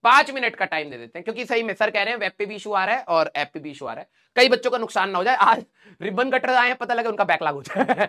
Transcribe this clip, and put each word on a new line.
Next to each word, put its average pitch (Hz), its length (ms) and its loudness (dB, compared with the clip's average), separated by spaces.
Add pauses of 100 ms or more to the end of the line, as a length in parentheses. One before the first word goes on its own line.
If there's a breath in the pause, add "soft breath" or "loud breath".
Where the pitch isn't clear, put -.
पाँच 277 260 6
मिनट 247 240 -4
का 190 100 -2
टाइम 151 240 -6
दे 127 80 -14
देते 117 220 -14
हैं, 156 40 -14
क्योंकि 220 220 -6
सही 233 180 -2
में 208 100 -6
सर 165 180 0
कह 202 120 -2
रहे 226 100 -2
हैं 233 60 -6
वेब 190 180 -4
पे 208 80 -4
भी 208 100 -12
इशू 208 180 -10
आ 190 120 0
रहा 220 100 0
है 269 140 -6
और 160 260 2
ऐप 143 180 -4
पे 156 60 -12
भी 147 120 -12
इशू 135 140 -14
आ 117 80 -8
रहा 135 80 -12
है, - 80 -20 (260)
कई 254 140 6
बच्चों 247 220 2
का 247 60 -2
नुकसान 202 320 -2
ना 185 80 -4
हो 180 60 0
जाए। 254 200 2
आज - 220 4 (360 soft breath)
रिबन 220 300 -2
कटर 254 220 0
आए 247 140 4
हैं, 254 100 -2
पता 240 160 -4
लगे 233 160 -2
उनका 202 160 -2
बैकलॉग 156 300 0
हो 135 80 -12
जाए। - 460 0